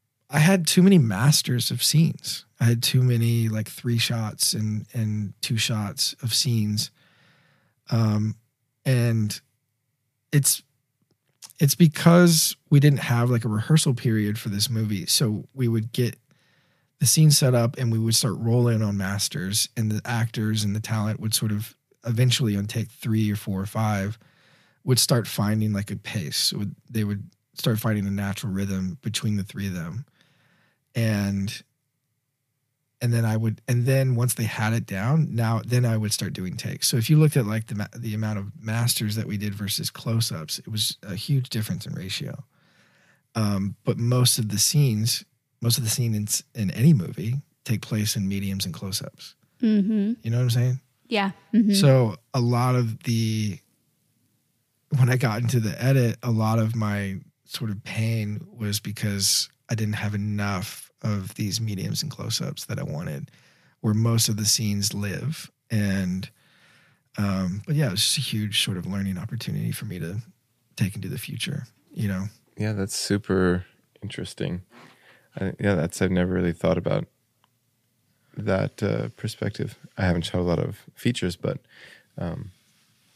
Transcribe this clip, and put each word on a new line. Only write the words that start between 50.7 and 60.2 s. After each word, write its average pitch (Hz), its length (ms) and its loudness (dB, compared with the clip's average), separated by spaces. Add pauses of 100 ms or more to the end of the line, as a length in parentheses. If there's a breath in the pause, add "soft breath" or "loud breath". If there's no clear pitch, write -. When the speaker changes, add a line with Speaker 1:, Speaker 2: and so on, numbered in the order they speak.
Speaker 2:
Yeah. 196 240 0 (200)
Mm-hmm. 214 200 4
Speaker 1:
So 131 440 6 (160)
a 131 80 0
lot 123 360 2
of 117 260 -2
the, 110 560 0 (1400)
when 123 140 6
I 127 60 4
got 120 260 0
into 120 160 0
the 107 240 -2
edit, 127 400 2
a 123 80 -2
lot 110 300 2
of 110 160 0
my 101 400 -2 (300)
sort - 240 -8
of 101 140 -8
pain 107 640 -4 (100)
was 104 240 -4
because 101 680 -2 (200)
I - 60 -4
didn't 107 220 -2
have 104 180 -4
enough 101 760 -6 (120)